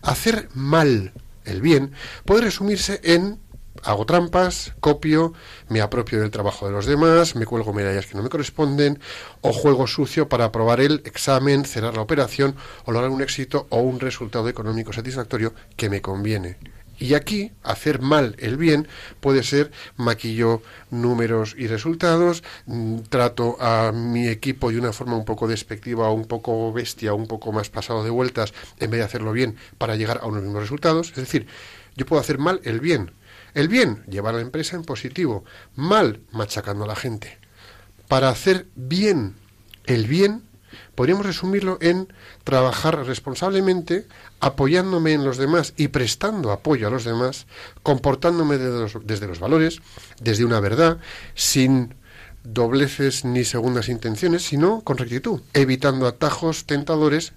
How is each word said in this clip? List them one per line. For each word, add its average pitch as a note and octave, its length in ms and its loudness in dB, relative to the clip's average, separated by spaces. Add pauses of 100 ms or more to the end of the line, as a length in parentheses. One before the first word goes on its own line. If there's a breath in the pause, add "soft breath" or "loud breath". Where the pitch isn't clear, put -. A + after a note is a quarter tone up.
Hacer G#3+ 520 0
mal C3+ 600 2 (300)
el G2 180 -6
bien C#3+ 300 4 (340 loud breath)
puede G#3 160 4
resumirse G3 640 -2
en F3+ 360 2 (440)
hago G#2+ 220 0
trampas, F3 760 0
copio, D#3 540 2 (340 loud breath)
me A2+ 140 0
apropio G#2+ 400 0
del G#2+ 100 0
trabajo G2+ 340 -4
de G2 60 -2
los G2+ 140 -2
demás, D#3+ 500 6
me A2+ 100 -2
cuelgo G#2+ 280 -4
medallas G2 340 -2
que - 80 -14
no G2+ 80 -4
me B2+ 60 -4
corresponden, C#3+ 720 0 (420 loud breath)
o D#3 100 2
juego C3+ 340 4
sucio C#3+ 440 -2
para A#2+ 160 2
aprobar A2+ 340 2
el C#3+ 260 2
examen, C#3 600 2
cerrar A#2 280 -4
la A2 80 -2
operación, C#3 540 0 (300 loud breath)
o A#2+ 80 -2
lograr B2+ 180 0
un C3+ 100 -2
éxito - 480 -4
o A#2 120 2
un B2+ 180 0
resultado A#2+ 480 -4
económico A2+ 460 -4
satisfactorio A#2 600 -4 (220 loud breath)
que G#2+ 140 -2
me G2 120 -2
conviene. G2 560 -4 (400 loud breath)
Y B2+ 160 0
aquí, G3+ 380 -2 (100)
hacer B2+ 400 -2
mal C3+ 380 2
el A#2+ 180 -4
bien D#3 300 2 (320 loud breath)
puede C#3 240 4
ser C#3+ 280 2 (260 loud breath)
maquillo A2+ 640 0 (300 loud breath)
números A#2 680 0
y B2 100 -6
resultados, E3 760 2 (220 loud breath)
mm, A2+ 340 -4 (100)
trato A#2+ 500 0
a A2+ 320 2
mi A#2 360 0
equipo B2 440 -2
de A#2 80 -2
una A#2 140 -2
forma A#2+ 240 -4
un G#2+ 80 -4
poco A2 220 -2
despectiva, A2 640 -2
un A2 140 -2
poco A2+ 460 -2
bestia, A2 420 -4
un G#2+ 140 -4
poco A2 240 -8
más G#2+ 180 -4
pasado A2 340 -4
de A2 60 -2
vueltas, A#2+ 440 -2 (260 loud breath)
en G#2+ 120 -4
vez A#2 80 0
de G#2+ 60 0
hacerlo G#2+ 280 -6
bien A#2 240 -2 (200 loud breath)
para A2+ 180 -2
llegar A2 260 -2
a A2+ 60 -8
unos G#2+ 160 -4
mismos G2+ 180 -4
resultados. D#3+ 480 0
Es - 80 -12
decir, B2+ 300 -4 (500 loud breath)
yo C3 80 -4
puedo D#3 160 2
hacer D3+ 160 -2
mal F3+ 260 -2
el A2+ 160 -4
bien. C3 320 0 (420 loud breath)
El D3 140 2
bien, F#3 420 2
llevar G2+ 260 -4
a - 20 -2
la A#2 60 -4
empresa D#3 320 -6
en E3 80 -10
positivo. C3 600 -4 (320 loud breath)
Mal, E3 460 2 (100)
machacando G#2 540 -6
a - 20 -8
la G#2+ 80 -6
gente. - 420 -8 (720 soft breath)
Para C3+ 220 4
hacer F#3 460 2
bien C#3+ 600 0 (500)
el A#2 220 2
bien, G3 360 2 (520 loud breath)
podríamos F3+ 300 2
resumirlo F#3+ 560 -2
en F3+ 300 2 (320 loud breath)
trabajar C3+ 600 2
responsablemente, F3+ 1040 0 (320 loud breath)
apoyándome D#3+ 760 2
en D3 100 2
los C3 140 0
demás D3 400 2
y D3 120 2
prestando C#3+ 600 -2
apoyo A2 360 0
a G#2+ 40 0
los B2 120 -2
demás, A#2 420 -2 (380 loud breath)
comportándome D3 760 2
desde B2+ 220 -2
los, A2 260 -6
desde G#2 220 -4
los E2+ 120 -8
valores, D#3+ 420 2 (380 loud breath)
desde A2+ 260 2
una A#2 140 2
verdad, D3 380 4 (360 loud breath)
sin C3 640 2 (480 loud breath)
dobleces C3 840 0
ni B2 180 0
segundas A#2+ 460 0
intenciones, B2+ 540 0
sino F#3 380 2
con C3 160 -2
rectitud, B2+ 440 -4 (120)
evitando C3 540 2
atajos D3+ 580 -2
tentadores D3+ 720 0